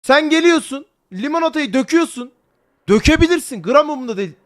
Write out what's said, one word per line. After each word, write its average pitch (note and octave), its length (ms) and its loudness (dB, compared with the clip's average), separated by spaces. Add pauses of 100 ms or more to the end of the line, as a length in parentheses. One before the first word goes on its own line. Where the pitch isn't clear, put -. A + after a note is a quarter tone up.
Sen D4 280 2
geliyorsun, D#4+ 560 0 (280)
limonatayı D4+ 600 -4
döküyorsun. C4+ 580 -2 (580)
Dökebilirsin. D#4 720 2
Gram C#4 280 2
umurumda B3+ 280 -8
değil. G3 160 -8 (120)